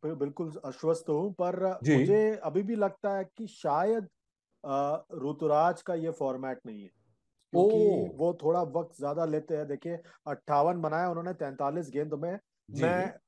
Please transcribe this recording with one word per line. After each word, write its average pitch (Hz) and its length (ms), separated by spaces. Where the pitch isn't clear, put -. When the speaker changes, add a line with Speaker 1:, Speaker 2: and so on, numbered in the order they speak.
Speaker 1:
बि-, 156 120
बिल्कुल 143 360
आश्वस्त 165 420
हूँ, 170 240
पर 180 500
Speaker 2:
जी। 135 140
Speaker 1:
मुझे 208 460
अभी 165 200
भी 220 140
लगता 196 400
है 190 80
कि 214 220
शायद, 185 600
अ, 143 400
ऋतुराज 151 680
का 180 120
ये 165 160
फॉर्मेट 131 560
नहीं 104 160
है, 98 60
क्योंकि 214 360
Speaker 2:
ओह! 165 300
Speaker 1:
वो 170 260
थोड़ा 170 200
वक्त 165 380
ज्यादा 147 240
लेते 156 320
हैं। 147 120
देखिए, 165 300
अट्ठावन 151 540
बनाए 160 260
उन्होंने 170 260
तैंतालीस 143 580
गेंद 151 240
में। 170 240
Speaker 2:
जी। 143 120
Speaker 1:
मैं 180 320